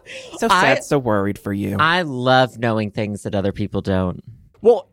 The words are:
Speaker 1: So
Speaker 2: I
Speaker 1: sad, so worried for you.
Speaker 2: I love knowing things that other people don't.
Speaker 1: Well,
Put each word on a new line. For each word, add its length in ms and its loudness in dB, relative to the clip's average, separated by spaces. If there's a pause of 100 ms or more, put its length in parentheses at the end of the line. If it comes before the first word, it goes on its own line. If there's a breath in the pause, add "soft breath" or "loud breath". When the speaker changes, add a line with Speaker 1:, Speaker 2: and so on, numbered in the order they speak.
(380 loud breath)
Speaker 1:
So 100 0
Speaker 2:
I 260 4
Speaker 1:
sad, 100 -2
so 140 0
worried 400 0
for 140 -6
you. 280 -2
Speaker 2:
I 220 2
love 560 2
knowing 340 -2
things 320 -6
that 100 -4
other 160 0
people 300 -4
don't. 420 -2 (400)
Speaker 1:
Well, 300 4